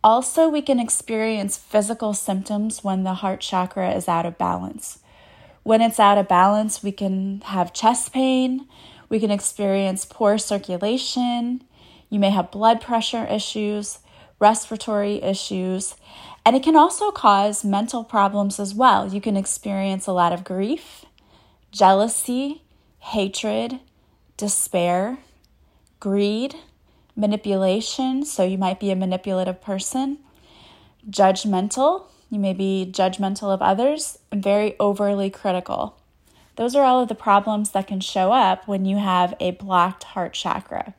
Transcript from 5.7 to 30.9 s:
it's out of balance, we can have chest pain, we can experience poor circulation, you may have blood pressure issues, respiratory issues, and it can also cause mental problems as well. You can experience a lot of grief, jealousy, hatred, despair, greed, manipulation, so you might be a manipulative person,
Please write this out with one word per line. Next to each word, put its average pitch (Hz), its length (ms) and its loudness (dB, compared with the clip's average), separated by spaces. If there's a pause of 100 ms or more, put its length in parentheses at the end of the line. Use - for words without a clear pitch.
it's 226 180 0
out 202 180 8
of 196 100 2
balance, 208 540 4
we 202 100 -4
can 196 540 -4
have 185 280 -2
chest 233 380 0
pain, 262 540 0 (420)
we 220 120 -2
can 208 100 0
experience 196 760 -2
poor 214 360 2
circulation, 240 1200 -4 (460)
you 208 100 -2
may 196 120 4
have 185 200 0
blood 226 300 4
pressure 233 460 -4
issues, 208 720 -4 (400)
respiratory 208 840 0
issues, 190 760 -4 (480)
and 233 120 6
it 262 80 2
can 320 120 4
also 359 360 4
cause 208 520 2
mental 220 400 -2
problems 202 560 0
as 196 140 -6
well. 202 400 4
You 196 80 -4
can 202 160 -2
experience 196 680 -4
a 196 60 -4
lot 175 220 2
of 180 100 -6
grief, 196 600 -6 (680)
jealousy, 233 920 2 (360)
hatred, 220 800 -4 (560)
despair, 196 840 -2 (840)
greed, 208 540 -2 (600)
manipulation, 208 1120 -2
so - 180 -2
you 185 140 -2
might 190 240 -2
be 196 100 -2
a 185 60 0
manipulative 185 640 -4
person, 262 560 -6 (920)